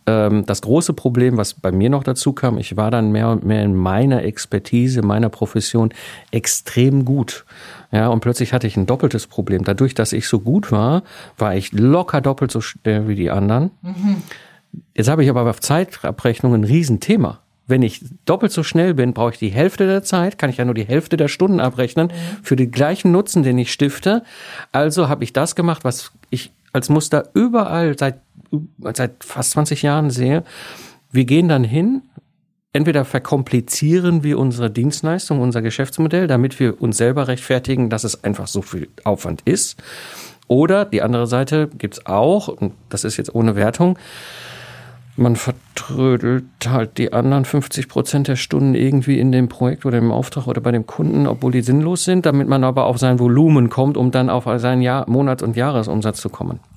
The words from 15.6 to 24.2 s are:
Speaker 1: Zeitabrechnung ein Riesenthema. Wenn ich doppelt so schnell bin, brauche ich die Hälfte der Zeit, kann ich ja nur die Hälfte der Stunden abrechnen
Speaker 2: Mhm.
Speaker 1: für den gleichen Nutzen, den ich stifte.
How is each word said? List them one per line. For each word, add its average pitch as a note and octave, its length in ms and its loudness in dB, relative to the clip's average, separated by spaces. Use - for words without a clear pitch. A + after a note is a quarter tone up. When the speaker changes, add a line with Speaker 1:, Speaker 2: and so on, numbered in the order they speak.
Speaker 1:
Zeitabrechnung C3 920 -2
ein G#2+ 120 2
Riesenthema. C#3 760 0
Wenn C3 140 4
ich - 220 -2
doppelt F#3+ 260 0
so D#3+ 140 -2
schnell E3+ 300 2
bin, B2+ 180 2
brauche A#2 220 0
ich - 40 -20
die G#2+ 120 -2
Hälfte F#3+ 360 0
der G3 160 0
Zeit, F#3 340 -2
kann C#3 140 0
ich B2+ 60 -6
ja B2 80 -2
nur B2 100 0
die A2 100 -4
Hälfte D3 320 0
der D3+ 120 2
Stunden F#3+ 320 0
abrechnen B2+ 480 0
Speaker 2:
Mhm. E3+ 340 -12
Speaker 1:
für C3+ 140 0
den B2 160 2
gleichen D#3 400 2
Nutzen, F3+ 320 2
den B2+ 120 2
ich B2 160 -2
stifte. F#3+ 520 0